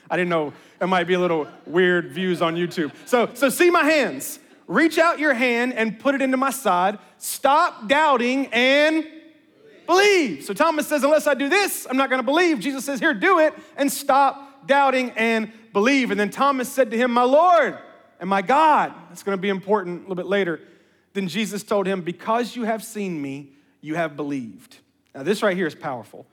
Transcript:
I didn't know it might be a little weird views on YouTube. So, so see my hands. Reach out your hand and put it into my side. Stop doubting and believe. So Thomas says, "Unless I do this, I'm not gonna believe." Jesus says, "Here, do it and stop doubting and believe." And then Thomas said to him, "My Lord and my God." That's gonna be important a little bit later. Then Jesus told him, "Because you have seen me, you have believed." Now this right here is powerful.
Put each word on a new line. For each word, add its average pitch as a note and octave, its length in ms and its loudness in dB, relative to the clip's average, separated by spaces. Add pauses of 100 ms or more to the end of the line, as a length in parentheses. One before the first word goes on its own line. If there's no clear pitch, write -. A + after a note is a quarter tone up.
(120)
I E3 40 -4
didn't F3+ 140 0
know D#3 240 -2 (260)
it F#3 60 -2
might F3+ 220 0
be F3+ 80 2
a F3+ 40 0
little E3+ 280 0 (180)
weird E3+ 460 0
views F3+ 280 -2
on E3 160 -2
YouTube. E3+ 360 -4 (160)
So, A#3+ 260 2
so C#4 160 2
see F4 220 4
my E4+ 120 4
hands. C#4 540 0 (300)
Reach D#4+ 320 2
out E4 180 4
your D4 160 0
hand B3 400 0
and A3 240 -2
put C#4 160 0
it C4+ 80 -2
into C4 160 0
my C4+ 140 0
side. G3 480 0 (180)
Stop C#4+ 680 0
doubting C4+ 680 2
and D4 540 2 (800)
believe. F4 560 4
So G3+ 100 -8
Thomas D4+ 320 0
says, D4 180 -2
"Unless D4 220 4
I D4 80 4
do C4+ 160 -2
this, F#4+ 400 0
I'm B3+ 80 -2
not C4+ 140 2
gonna C4 100 0
believe." D4+ 380 2
Jesus C4 260 -6
says, C#4 140 -4
"Here, D4+ 160 0
do E4+ 240 2
it D#4 160 2 (200)
and C#4 160 -2
stop - 760 -2
doubting C4 480 2
and A3 360 -2 (220)
believe." A#3 380 2
And G3+ 80 -4
then G3+ 100 0
Thomas C4 420 -2
said B3 200 0
to A3+ 60 -4
him, B3 120 0
"My A#3+ 140 2
Lord C#4+ 520 4 (440)
and F3+ 100 -6
my G3 140 0
God." C4 500 2 (160)
That's - 140 -20
gonna G3 140 -4
be G3 120 -4
important F#3 480 -2
a - 40 -14
little F#3+ 120 -10
bit F3 140 -8
later. F3+ 320 -2 (540)
Then G3 140 -4
Jesus F#3+ 360 -6
told G3+ 240 -2
him, F#3+ 140 -4
"Because A3 540 -4
you A#3+ 100 -6
have A3 180 -4
seen F#3+ 360 -8
me, C#3 340 -12 (280)
you D3+ 140 -8
have D#3+ 200 -4
believed." C3+ 600 -10 (380)
Now C3+ 80 -14
this G#3 180 -2
right G3 160 0
here F#3 80 -2
is D3 80 -4
powerful. - 600 -12